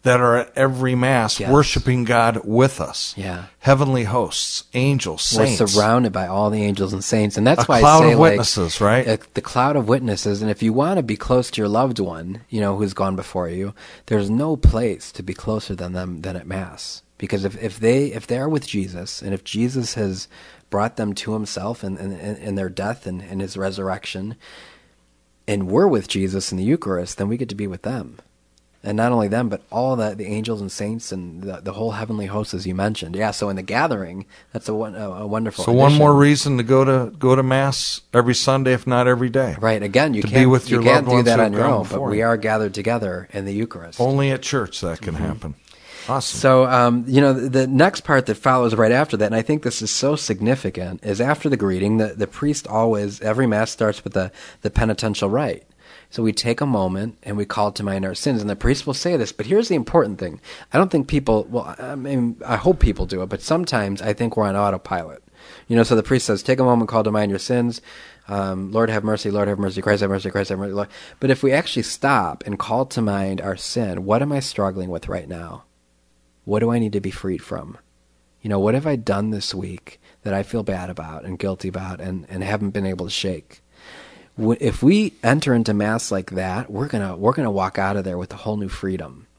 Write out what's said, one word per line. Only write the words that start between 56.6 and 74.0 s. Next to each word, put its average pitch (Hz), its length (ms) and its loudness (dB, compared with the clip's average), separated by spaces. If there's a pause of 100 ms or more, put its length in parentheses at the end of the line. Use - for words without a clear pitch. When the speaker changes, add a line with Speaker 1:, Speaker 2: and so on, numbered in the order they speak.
Speaker 2:
a 151 60 0
moment 101 560 -2
and 104 140 -8
we 104 80 -2
call 104 280 -2
to 104 120 -8
mind 98 200 -2
our 92 120 -6
sins. 127 240 0
And 104 100 -4
the 98 60 -2
priest 139 300 0
will 139 80 -2
say 175 220 -2
this, 113 140 -2
but 104 160 -8
here's 214 220 2
the 180 80 0
important 120 420 0
thing. 87 220 -10 (320)
I 139 60 4
don't 190 120 4
think 139 160 2
people, 135 420 2
well, - 300 -6
I 131 160 -10
mean, 127 500 -2
I 120 120 -2
hope 180 240 2
people 98 260 4
do 92 160 -6
it, 92 60 -6
but 98 140 -6
sometimes 117 600 -2
I 107 100 -2
think 117 240 -2
we're 107 120 2
on 98 80 -2
autopilot. 92 640 -2 (460)
You 117 80 2
know, 117 80 8
so 120 100 4
the 110 80 4
priest 127 240 0
says, 101 160 0
"Take 131 160 2
a 131 60 4
moment, 117 260 4
call 113 140 2
to 107 80 0
mind 104 180 0
your 98 80 -2
sins. 120 420 -2 (460)
Um, 95 460 -4
Lord 110 180 2
have 107 140 -2
mercy, 107 260 -2
Lord 101 180 0
have 98 100 -2
mercy, 98 240 -2
Christ 104 180 2
have 98 100 0
mercy, 98 200 -2
Christ 98 200 -4
have 95 80 -4
mercy." 98 140 -6
Lord. 101 160 -4 (320)
But 135 100 0
if 131 140 2
we 135 80 4
actually 139 320 -2
stop 113 600 -2
and 101 120 -6
call 123 280 -2
to 123 160 -4
mind 98 380 -2
our 95 160 -6
sin, 95 480 -6